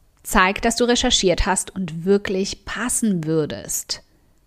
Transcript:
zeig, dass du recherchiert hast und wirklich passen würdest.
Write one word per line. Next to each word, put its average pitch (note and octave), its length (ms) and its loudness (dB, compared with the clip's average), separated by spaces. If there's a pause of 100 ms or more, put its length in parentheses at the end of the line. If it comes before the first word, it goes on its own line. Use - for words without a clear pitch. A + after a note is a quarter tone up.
(240)
zeig, G3 380 2
dass A#3 120 2
du A#3+ 100 0
recherchiert A#3 600 2
hast - 260 -2
und E3 320 -6
wirklich G3 600 0
passen G3+ 600 -2
würdest. - 760 -4 (440)